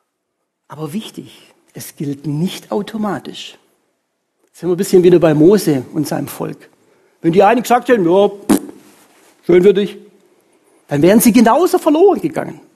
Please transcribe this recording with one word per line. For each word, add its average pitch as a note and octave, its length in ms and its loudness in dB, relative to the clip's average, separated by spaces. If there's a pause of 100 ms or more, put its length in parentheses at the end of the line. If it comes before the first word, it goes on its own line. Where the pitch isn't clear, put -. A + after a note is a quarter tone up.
(680)
Aber D3 240 -12
wichtig, - 580 -16 (220)
es - 240 -18
gilt C#3+ 280 -10
nicht D#3 460 -8
automatisch. G#3 840 -10 (880)
Jetzt - 160 -20
sind E3 80 -6
wir F3+ 60 -2
ein - 20 -2
bisschen F#3+ 260 2
wieder F3 160 6
bei D#3+ 140 2
Mose D3+ 500 2 (100)
und D3+ 140 -4
seinem C#3 220 -8
Volk. - 400 -14 (520)
Wenn E3+ 100 0
die F#3 100 2
einen A3+ 200 2
gesagt A#3+ 260 -2
hätten, A#3 160 2
"Ja, F#3+ 240 2
pff, - 320 -4 (840)
schön F3 180 4
für G3 100 6
dich", F#3+ 220 -6 (920)
dann C#3+ 120 -4
wären G3 200 4
sie A#3 100 2
genauso B3+ 480 2
verloren E4 400 2
gegangen. - 400 -8 (160)